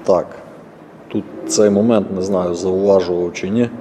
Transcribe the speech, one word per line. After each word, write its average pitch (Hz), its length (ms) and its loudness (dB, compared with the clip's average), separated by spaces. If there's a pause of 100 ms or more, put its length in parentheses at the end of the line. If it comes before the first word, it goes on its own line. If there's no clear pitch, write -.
так, 90 240 2 (800)
тут 104 160 -6 (240)
цей 107 220 4
момент, 101 420 2
не 95 100 -4
знаю, 90 340 -2
зауважував 92 800 2
чи 95 160 -8
ні. 117 200 0 (120)